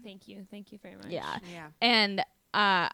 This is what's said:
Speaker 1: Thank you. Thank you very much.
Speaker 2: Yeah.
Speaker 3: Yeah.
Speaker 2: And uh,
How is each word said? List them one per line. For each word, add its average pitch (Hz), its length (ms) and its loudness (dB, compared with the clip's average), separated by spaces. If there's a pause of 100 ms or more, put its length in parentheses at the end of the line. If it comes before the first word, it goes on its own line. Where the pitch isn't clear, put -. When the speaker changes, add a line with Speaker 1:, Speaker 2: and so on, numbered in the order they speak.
Speaker 1:
Thank 196 240 -20
you. 202 200 -16
Thank 208 220 -16
you 208 80 -18
very 185 160 -18
much. - 140 -18
Speaker 2:
Yeah. - 300 -6 (140)
Speaker 3:
Yeah. 165 140 -14 (140)
Speaker 2:
And 214 420 4 (340)
uh, 190 360 4